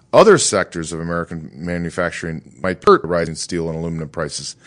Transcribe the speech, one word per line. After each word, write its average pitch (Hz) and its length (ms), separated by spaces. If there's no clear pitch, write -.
other 180 260
sectors 87 560
of 80 60
American 82 540
manufacturing 85 1080
might 92 240
hurt 196 180
rising 82 300
steel 82 340
and 80 120
aluminum 80 300
prices. 73 460